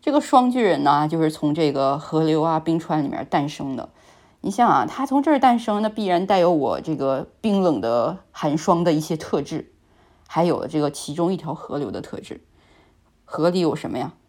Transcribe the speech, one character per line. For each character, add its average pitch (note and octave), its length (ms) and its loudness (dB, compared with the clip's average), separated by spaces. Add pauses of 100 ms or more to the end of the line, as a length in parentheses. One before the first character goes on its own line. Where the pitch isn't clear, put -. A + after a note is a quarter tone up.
这 D#4 100 -2
个 C#4+ 100 4
双 B3+ 300 4
巨 B3 120 0
人 D#3+ 200 2
呢， C#3+ 260 4
就 E3 120 0
是 D#3 100 4
从 D3+ 240 -2
这 D3+ 180 2
个 C#3 260 0
河 D#3+ 260 -2
流 D#3 180 2
啊、 D#3+ 160 0
冰 E3 200 0
川 D#3 260 -2
里 C3+ 40 -4
面 - 200 -8
诞 E3+ 200 0
生 C#3 280 -8
的。 - 120 -10 (520)
你 G3 100 -4
像 A#3 180 2
啊， C#3 180 4
他 C4 200 -6
从 C#4 160 0
这 D#4+ 80 0
儿 C#4+ 80 4
诞 A#3+ 200 4
生， G#3+ 240 -2
那 A3 60 0
必 G#3+ 180 -6
然 F3+ 200 0
带 G3 120 4
有 F3 140 4
我 B2 280 0
这 D#3 160 -4
个 C3+ 320 -2 (120)
冰 G3 220 2
冷 D3+ 180 2
的 A#2+ 380 0 (120)
寒 D3+ 260 -2
霜 E3+ 260 2
的 E3+ 100 2
一 D3+ 80 2
些 D#3+ 160 -4
特 D#3+ 260 -2
质， - 300 -8 (560)
还 E3 160 0
有 C#3+ 220 0
这 D#3 140 -2
个 D3 100 0
其 - 240 -10
中 E3+ 180 0
一 F#3 40 -2
条 D#3 180 -8
河 - 240 -8
流 C3 120 -6
的 F2+ 100 -8
特 - 200 -12
质。 - 200 -16 (840)
河 E3 260 0
里 F#3 100 0
有 D#3+ 140 2
什 - 160 -8
么 - 80 -6
呀？ C#3+ 160 -8 (140)